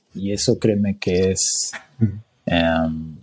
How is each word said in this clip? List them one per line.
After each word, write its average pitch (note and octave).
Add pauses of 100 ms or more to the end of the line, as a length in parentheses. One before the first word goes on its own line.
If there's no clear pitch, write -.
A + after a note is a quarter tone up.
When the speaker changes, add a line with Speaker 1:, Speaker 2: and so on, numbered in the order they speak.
(140)
Speaker 1:
Y G2
eso G#2
créeme G2+
que F#2+
es, - (300)
Speaker 2:
Ujú. G#2 (340)
Speaker 1:
em, D#2+